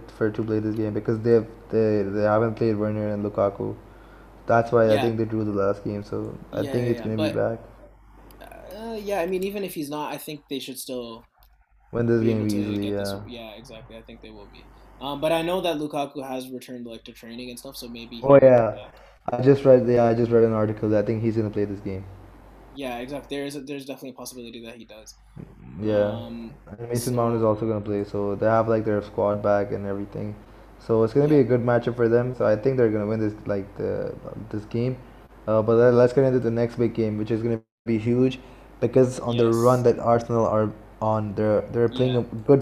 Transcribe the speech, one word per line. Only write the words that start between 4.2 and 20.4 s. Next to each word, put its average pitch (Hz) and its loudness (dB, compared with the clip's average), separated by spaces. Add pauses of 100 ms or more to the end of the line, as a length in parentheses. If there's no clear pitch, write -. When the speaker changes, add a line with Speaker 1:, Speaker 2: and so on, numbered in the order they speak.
Speaker 1:
That's 117 2
why 110 4
I 107 4
Speaker 2:
Yeah. - -
Speaker 1:
think 117 0
they 110 -2
drew 110 -2
the 104 -2
last 98 0
game. 104 -6
So 107 -10 (140)
I - -4
Speaker 2:
Yeah, - -6
Speaker 1:
think 120 0
Speaker 2:
yeah, - 2
Speaker 1:
he's 117 -2
Speaker 2:
yeah, 110 -6
Speaker 1:
gonna 110 -4
be 107 0
Speaker 2:
but, 110 -4
Speaker 1:
back. 113 -4 (840)
Speaker 2:
uh, 226 -14
yeah, 202 -4
I 170 -2
mean, 185 -2
even 202 -4
if 180 -8
he's 147 -8
not, 147 -8
I 147 -8
think 151 -14
they 139 -6
should 123 -12
still 120 -12 (640)
Speaker 1:
Win 117 -2
this 117 4
Speaker 2:
be 113 2
Speaker 1:
game 107 0
Speaker 2:
able - -2
to 104 0
Speaker 1:
easily, 104 -4
Speaker 2:
get 101 -4
this 98 -4
Speaker 1:
yeah. 101 -10
Speaker 2:
Yeah, 113 -16
exactly. 113 -20
I 113 -20
think 113 -20
they 110 -20
will 101 -20
be. - -20 (340)
Um, 143 -8
but 156 0
I 165 0
know 180 -2
that 165 -2
Lukaku 147 -8
has 131 -10
returned, 123 -14
like, 113 -16
to 117 -20
training 120 -16
and 123 -16
stuff, 135 -16
so 123 -14
maybe 117 -14
he - -8
Speaker 1:
Oh, 139 8
Speaker 2:
might, 135 8
Speaker 1:
yeah. 120 6
Speaker 2:
uh, - -16 (360)
Speaker 1:
I 120 -2
just 135 6
read, 123 8
yeah, 120 4
I 113 4
just 117 0
read 117 6